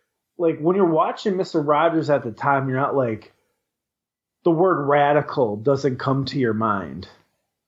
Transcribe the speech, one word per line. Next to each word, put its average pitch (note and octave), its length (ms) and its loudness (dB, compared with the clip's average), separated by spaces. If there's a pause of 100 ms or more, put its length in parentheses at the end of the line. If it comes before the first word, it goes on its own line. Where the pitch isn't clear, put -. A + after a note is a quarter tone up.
(380)
like, E3 200 0
when E3+ 180 2
you're G3 100 4
watching F3+ 500 0
Mister F3+ 240 -2
Rogers D3+ 480 2
at C#3+ 160 0
the A#2 80 -6
time, C3+ 360 -2
you're C3 120 -2
not C3+ 160 -2
like, A#2 360 -4 (1120)
the F3+ 60 4
word D#3+ 380 2
radical C#3+ 680 2
doesn't C3 420 0
come C3+ 260 -2
to C#3+ 140 -6
your A#2 160 0
mind. F#2+ 520 -4 (600)